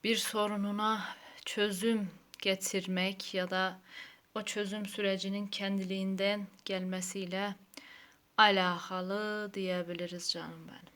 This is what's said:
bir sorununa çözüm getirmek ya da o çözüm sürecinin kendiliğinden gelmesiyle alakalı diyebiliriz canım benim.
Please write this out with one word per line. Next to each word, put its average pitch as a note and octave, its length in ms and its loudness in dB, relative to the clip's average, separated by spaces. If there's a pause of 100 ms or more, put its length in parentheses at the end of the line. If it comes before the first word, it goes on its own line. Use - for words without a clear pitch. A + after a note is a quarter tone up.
bir A3 120 4
sorununa G#3 1000 0 (300)
çözüm G#3 640 2 (300)
getirmek F#3+ 920 0
ya F3+ 160 0
da F#3 300 0 (560)
o G#3+ 60 -2
çözüm G#3 440 -4
sürecinin G3 640 0
kendiliğinden G3 1000 0 (180)
gelmesiyle F#3 920 -4 (840)
alakalı G3 1160 4
diyebiliriz F3 760 -2
canım E3 360 -8
benim. - 280 -18